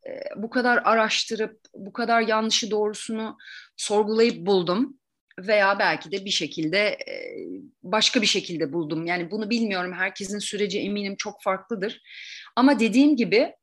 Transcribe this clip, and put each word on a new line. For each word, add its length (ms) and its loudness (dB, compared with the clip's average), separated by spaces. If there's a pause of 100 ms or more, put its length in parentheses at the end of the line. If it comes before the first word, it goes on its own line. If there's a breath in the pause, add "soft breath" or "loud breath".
e, 40 -12 (260)
bu 140 -8
kadar 340 2
araştırıp, 760 0 (140)
bu 180 -16
kadar 280 2
yanlışı 500 0
doğrusunu 680 -4 (380 loud breath)
sorgulayıp 720 2
buldum. 520 2 (400)
Veya 400 4
belki 340 0
de 120 -6
bir 60 -8
şekilde, 480 -2
e, 560 -4 (480)
başka 400 2
bir 40 2
şekilde 460 -2
buldum. 340 -4
Yani 240 -4
bunu 200 -6
bilmiyorum. 420 -2
Herkesin 460 -6
süreci 420 -4
eminim 380 -4
çok 240 -10
farklıdır. 600 -4 (540 loud breath)
Ama 240 6
dediğim 360 6
gibi 360 2 (100)